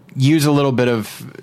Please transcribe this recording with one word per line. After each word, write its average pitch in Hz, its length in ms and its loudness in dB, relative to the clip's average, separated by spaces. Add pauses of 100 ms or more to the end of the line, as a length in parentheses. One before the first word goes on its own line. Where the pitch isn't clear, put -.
(140)
use 143 320 2
a 151 60 2
little 143 200 2
bit 123 160 0
of - 420 -6 (120)